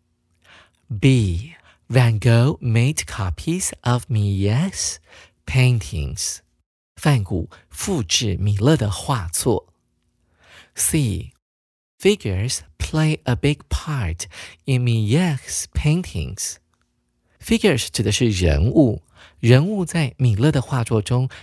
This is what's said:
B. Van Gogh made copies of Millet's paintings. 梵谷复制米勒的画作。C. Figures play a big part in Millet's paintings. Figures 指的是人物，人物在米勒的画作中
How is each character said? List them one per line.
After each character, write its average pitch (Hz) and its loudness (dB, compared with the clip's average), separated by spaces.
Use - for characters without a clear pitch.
B. 117 2
Van 117 4
Gogh 120 4
made 120 0
copies 160 -6
of 123 -2
Millet's 104 -2
paintings. 113 -2
梵 135 2
谷 90 -6
复 175 -4
制 98 -2
米 101 0
勒 135 4
的 107 0
画 101 -4
作。 - -2
C. 117 0
Figures 120 0
play 156 0
a 123 0
big 143 0
part 107 -4
in 131 0
Millet's 123 0
paintings. 147 -4
Figures 208 0
指 - -4
的 104 0
是 117 2
人 87 2
物， 123 2
人 127 6
物 202 -2
在 156 -2
米 120 2
勒 143 2
的 131 0
画 120 -4
作 110 0
中 123 -2